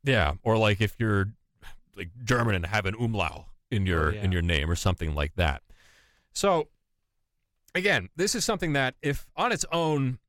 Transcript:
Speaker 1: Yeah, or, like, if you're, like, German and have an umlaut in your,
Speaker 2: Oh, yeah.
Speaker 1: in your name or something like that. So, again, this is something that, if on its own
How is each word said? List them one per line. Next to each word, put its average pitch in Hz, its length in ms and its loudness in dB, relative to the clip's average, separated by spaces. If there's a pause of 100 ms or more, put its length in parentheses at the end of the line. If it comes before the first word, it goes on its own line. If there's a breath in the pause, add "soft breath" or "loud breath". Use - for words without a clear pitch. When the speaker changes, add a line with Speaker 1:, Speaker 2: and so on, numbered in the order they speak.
Speaker 1:
Yeah, 95 380 2
or, 113 160 2
like, 104 220 4
if 104 180 0
you're, 107 340 2 (640 loud breath)
like, 92 120 -12 (160)
German 117 300 2
and 87 120 -2
have 101 200 0
an 101 120 -2
umlaut 101 480 -2 (240)
in 98 160 0
your, 80 220 2
Speaker 2:
Oh, - 20 2
yeah. - 140 -4
Speaker 1:
in 92 80 2
your 87 100 0
name 82 280 0
or 85 60 2
something 85 380 -2
like 73 220 -4
that. 78 260 0 (680 soft breath)
So, 180 360 0 (1040)
again, 180 420 0
this 196 180 0
is 190 100 -2
something 175 280 -2
that, 135 300 0
if 143 240 -4 (100)
on 226 160 0
its 180 200 -2
own 151 460 0 (100)